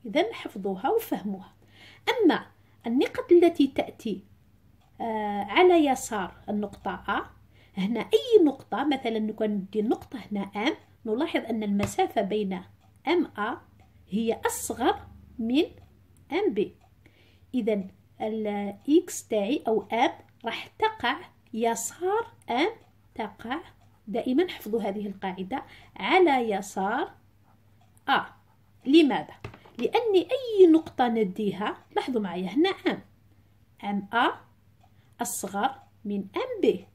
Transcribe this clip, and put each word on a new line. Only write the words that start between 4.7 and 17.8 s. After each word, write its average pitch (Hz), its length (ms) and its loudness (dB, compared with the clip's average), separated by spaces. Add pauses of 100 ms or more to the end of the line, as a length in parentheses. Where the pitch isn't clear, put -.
آه، 208 420 -4
على 320 420 6
يسار 226 500 -2 (140)
النقطة 208 440 -4
أ، 214 320 -4 (520)
هنا 214 220 -2
أي 440 440 4
نقطة، 269 400 -2
مثلًا 262 360 -2
نكون 214 280 -2
ندي 208 320 -4
النقطة 247 400 -4 (120)
هنا 202 100 -4
أم، 208 320 -4 (320)
نلاحظ 269 340 -2
أن 226 240 -6
المسافة 208 580 0
بين 196 320 -2 (540)
أم 330 180 2
آ 214 320 -6 (520)
هي 220 360 -2
أصغر - 540 -2 (400)
من 247 240 2 (680)
أم 349 220 0
بي. 202 220 -2 (800)
إذن 208 340 -2 (340)